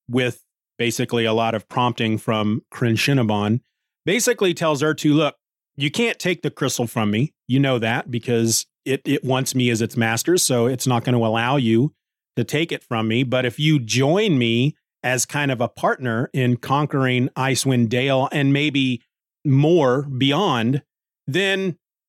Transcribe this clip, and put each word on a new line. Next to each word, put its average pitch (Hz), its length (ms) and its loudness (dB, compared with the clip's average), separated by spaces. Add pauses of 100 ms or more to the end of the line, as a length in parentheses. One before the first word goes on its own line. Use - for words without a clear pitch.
with 123 340 -2 (360)
basically 120 480 -2
a 110 80 2
lot 113 200 0
of 101 140 -8
prompting 117 480 0
from 107 460 -2 (100)
Krishinabon, 113 880 0 (460)
basically 202 480 0
tells 151 280 0
Ertu, 151 320 2
Look, 151 220 0 (400)
you 143 140 -2
can't 233 280 -2
take 180 240 -4
the 147 80 -4
crystal 127 360 -2
from 107 240 -2
me. 117 240 -2 (140)
You 127 100 2
know 135 200 2
that, 117 320 -2
because 113 560 0 (180)
it, 131 200 -2
it 143 200 -2
wants 131 300 -2
me 123 160 0
as 113 120 0
its 113 140 -4
master, 113 400 0
so 120 300 0
it's 131 200 -4
not 120 180 0
gonna 123 140 0
allow 113 380 0
you 120 380 2 (420)
to 120 80 0
take 160 260 -4
it 139 140 -10
from 110 240 -2
me. 117 140 0
But 127 220 -2
if 120 140 -4
you 151 200 2
join 135 600 0
me 120 380 2 (260)
as 127 240 -2
kind 143 240 -2
of 120 100 -2
a 117 80 0
partner 131 640 -2
in 123 240 0
conquering 135 760 0
Icewind 131 580 0
Dale 131 420 0
and 139 220 0
maybe 135 500 0 (420)
more 143 580 4
beyond, 139 800 0 (440)
then 190 500 -2 (320)